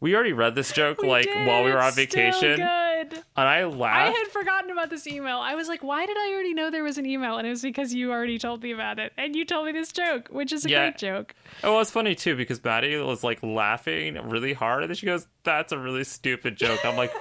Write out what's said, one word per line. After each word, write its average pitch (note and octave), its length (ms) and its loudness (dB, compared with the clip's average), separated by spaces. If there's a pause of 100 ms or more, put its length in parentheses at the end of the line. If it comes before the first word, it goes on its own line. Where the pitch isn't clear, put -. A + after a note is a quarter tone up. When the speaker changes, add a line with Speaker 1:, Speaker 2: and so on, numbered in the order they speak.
Speaker 1:
we E3+ 160 2
already A3+ 160 2
read A#2 240 2
this C3 160 -2
joke, D3 300 2
Speaker 2:
We C3+ 60 2
Speaker 1:
like, B2 180 6
Speaker 2:
did. - 200 0
Speaker 1:
while B2 160 6
we B2+ 80 6
were C3+ 80 4
on C3 180 6
Speaker 2:
It's C3+ 140 2
still - 220 4
Speaker 1:
vacation. D3+ 240 4
Speaker 2:
good. E4+ 560 0 (240)
Speaker 1:
And C3+ 120 6
I D3+ 180 4
laughed. B2 500 2
Speaker 2:
I - 20 0
had A4 140 -2
forgotten F#4+ 400 -2
about E4+ 180 -4
this D#4+ 160 -8
email. C#4 320 -6
I B3 160 -4
was D#4+ 140 -6
like, E4 160 -6
"Why C#4+ 220 -2
did G#4 100 -4
I G4+ 160 -2
already F#4 220 -2
know D#4+ 140 -2
there D#4 140 -2
was D4 160 -4
an C#4 80 -4
email?" C4 320 -2
And A3+ 80 -4
it A#3 40 -2
was A#3+ 120 -6
because C4 320 -4
you B3 160 -2
already A#3+ 260 -2
told A#3 280 -6
me A#3+ 80 -6
about G#3+ 260 -4
it. A3 180 -6
And D4 200 -4
you D#4+ 80 -2
told D#4 220 -2
me D#4 60 -4
this D#4+ 200 -4
joke, E4 400 -2
which C#4 200 -4
is D4 120 -2
a D#4 60 0
Speaker 1:
Yeah. C#4+ 160 6
Speaker 2:
great - 120 -4
joke. G3 360 -6 (280)
Speaker 1:
Oh, G#3+ 120 4
it - 20 6
was A3 160 4
funny, G#3+ 240 2
too, E3 180 0
because B2 300 -2
Maddie A#2+ 320 2
was, C3 260 -2
like, A#2 220 0
laughing A#2+ 760 0 (100)
really A#2 260 -2
hard. B2 280 0
And E3 80 -4
then F3 60 -6
she - 100 -10
goes, F3 220 -2 (160)
"That's D#3+ 260 0
a D#3 80 -4
really C3 240 -4
stupid B2+ 540 -4
joke." A#2 280 0
I'm A#2+ 120 0
like, B2 240 0